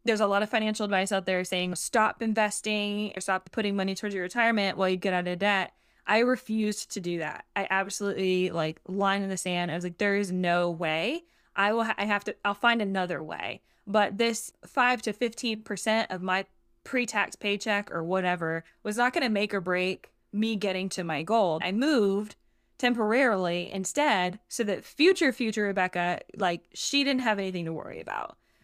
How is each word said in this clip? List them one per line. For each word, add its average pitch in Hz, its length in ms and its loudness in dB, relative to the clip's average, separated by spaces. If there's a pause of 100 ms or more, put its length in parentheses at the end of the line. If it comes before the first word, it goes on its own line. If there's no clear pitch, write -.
There's 220 160 2
a 214 60 4
lot 202 160 2
of 214 60 -2
financial 214 360 0
advice 196 260 0
out 196 140 0
there 185 180 0
saying, 180 320 -2
"Stop - 460 0
investing 208 920 -2
or 185 60 -8
stop 190 300 -4
putting 208 240 -2
money 190 200 -2
towards 208 200 -6
your 185 80 -2
retirement 220 540 2
while 185 120 2
you 190 80 2
get 185 160 0
out 175 140 0
of 180 120 -4
debt." 196 340 0 (320)
I 214 140 4
refused 220 720 0
to 208 60 -6
do 175 200 -4
that. - 260 -8 (100)
I 196 140 -2
absolutely, 190 800 0
like, 160 380 -2
line 196 340 0
in 196 80 -2
the 190 80 -4
sand. 175 340 -2
I 156 40 -2
was 175 100 -4
like, 175 140 -8
"There 202 180 2
is 202 140 -2
no 175 380 2
way. 170 540 -2 (320)
I 202 160 4
will 226 140 2
ha-, 220 120 -2
I 202 80 -2
have 208 200 0
to, 208 180 -4
I'll 202 100 0
find 233 280 2
another 190 420 -2
way." 139 380 -8 (260)
But 202 300 2
this 226 340 -2 (140)
five 247 380 2
to 208 100 -2
fifteen 226 480 -4
percent 220 500 -2
of 185 100 -6
my 185 240 0 (380)
pre-tax 233 540 -2
paycheck 208 520 -2
or 165 140 -4
whatever 170 600 -2 (180)
was 208 140 -4
not 247 160 2
gonna 277 160 0
make 208 240 0
or 196 80 -2
break 180 500 -2 (220)
me 220 240 0
getting 185 320 -2
to 180 160 -4
my 160 180 -2
goal. 180 400 2
I 175 80 -2
moved 214 640 2 (420)
temporarily 214 920 2
instead 190 680 0 (100)
so - 160 -4
that 202 180 -2
future, 311 480 4
future 220 320 -2
Rebecca, 185 560 0 (180)
like, 175 360 0
she 277 320 0
didn't 269 160 2
have 214 180 2
anything 185 260 -4
to 160 60 -2
worry - 300 -8
about. - 340 -8 (280)